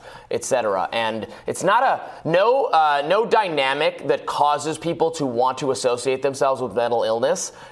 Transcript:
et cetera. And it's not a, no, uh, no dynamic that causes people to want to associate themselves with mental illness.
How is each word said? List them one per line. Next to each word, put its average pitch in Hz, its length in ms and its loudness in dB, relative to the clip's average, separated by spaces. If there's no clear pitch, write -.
et - 120 -2
cetera. 104 480 0
And 110 360 -2
it's - 180 -6
not 214 200 4
a, - 440 -2
no, 220 380 4
uh, 147 420 2
no 202 180 2
dynamic 160 800 0
that 139 180 0
causes 147 540 0
people 165 320 0
to 147 160 -2
want 127 320 0
to 143 100 0
associate 127 540 0
themselves 135 380 0
with 113 120 -4
mental 117 300 0
illness. 117 480 0